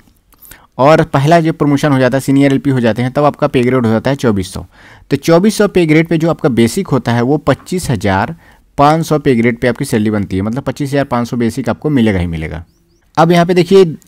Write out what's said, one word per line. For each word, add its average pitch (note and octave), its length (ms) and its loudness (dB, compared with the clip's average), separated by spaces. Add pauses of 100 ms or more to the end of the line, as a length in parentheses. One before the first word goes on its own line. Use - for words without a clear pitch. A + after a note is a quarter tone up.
(760)
और D#3+ 260 4
पहला D3+ 360 0
जब D#3+ 180 -2
प्रमोशन C#3+ 340 0
हो C3 80 2
जाता B2+ 180 2
है, C3 40 -4
सीनियर C#3 320 2
एलपी C3+ 160 -2
हो C3 100 0
जाते A#2 220 0
हैं, B2+ 100 -4
तब D3 120 -2
आपका C#3+ 240 0
पे C3+ 160 0
ग्रेड B2 220 0
हो A2 60 2
जाता A2+ 180 -2
है C#3+ 60 -2
चौबीस G2+ 380 -2
सौ। E2+ 120 -12 (460)
तो C#3 60 0
चौबीस F3+ 400 2
सौ G#3 100 2
पे F3+ 180 0
ग्रेड D#3+ 220 2
पे E3+ 100 0
जो E3 120 0
आपका D3+ 200 -2
बेसिक A#2 380 0
होता B2 260 -2
है A#2+ 80 0
वो C#3 160 0
पच्चीस D3+ 520 -4
हज़ार G#2 460 -2 (420)
पाँच D#3 280 2
सौ D3+ 140 -2
पे C#3+ 160 2
ग्रेड A#2 240 0
पे B2+ 80 -2
आपकी A#2+ 180 -4
सैलरी A2 260 -2
बनती G2 240 -4
है, F#2 60 -2
मतलब A2+ 220 -6
पच्चीस C3+ 260 -8
हज़ार C#3 160 -2
पाँच A#2+ 220 -4
सौ B2+ 100 -8
बेसिक A#2+ 320 -2
आपको A2 200 -4
मिलेगा A2 300 0
ही F2 80 -2
मिलेगा। D#2+ 360 -8 (540)
अब E3 140 4
यहाँ E3+ 140 2
पे F3+ 80 0
देखिए F3+ 320 4 (220)